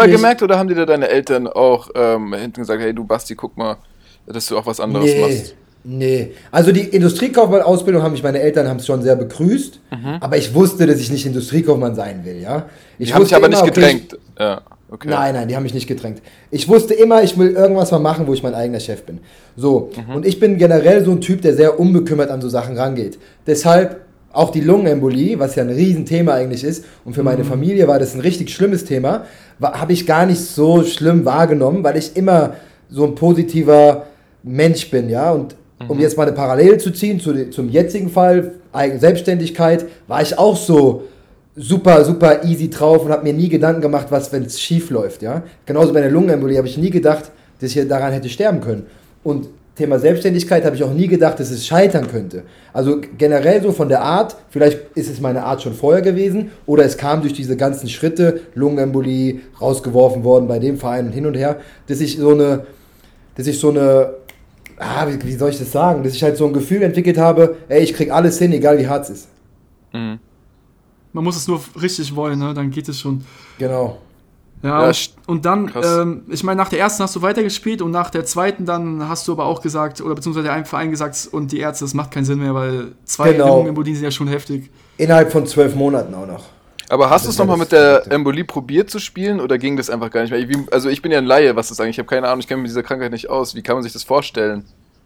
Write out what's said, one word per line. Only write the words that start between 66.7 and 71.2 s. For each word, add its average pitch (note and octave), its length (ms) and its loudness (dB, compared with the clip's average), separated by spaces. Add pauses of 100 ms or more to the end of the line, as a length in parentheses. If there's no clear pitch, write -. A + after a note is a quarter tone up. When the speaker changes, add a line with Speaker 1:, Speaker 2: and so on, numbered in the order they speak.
Speaker 1:
entwickelt F3 340 0
habe, E3 400 4 (120)
ey, D3 140 4
ich - 120 -2
krieg D3+ 180 -4
alles E3 260 2
hin, F3 140 2
egal D3 260 4
wie C3 100 -2
hart C#3+ 160 -4
es - 60 -14
ist. - 180 -20 (640)
Speaker 2:
Mhm. A2+ 240 -10 (960)
Speaker 3:
Man D#3+ 100 -6